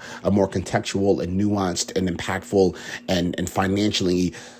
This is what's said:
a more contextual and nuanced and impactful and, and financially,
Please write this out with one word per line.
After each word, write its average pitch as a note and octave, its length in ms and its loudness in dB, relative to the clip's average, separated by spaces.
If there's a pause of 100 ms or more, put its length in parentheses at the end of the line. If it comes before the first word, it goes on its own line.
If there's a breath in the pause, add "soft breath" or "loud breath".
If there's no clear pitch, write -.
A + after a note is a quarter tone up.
(240 loud breath)
a F2+ 80 2
more G2 180 4
contextual E2 720 0
and F2+ 180 -2
nuanced G2+ 560 0
and F#2 140 2
impactful F#2+ 680 2 (320 loud breath)
and, F2+ 300 0
and F#2+ 100 -2
financially, F#2+ 840 0 (260 loud breath)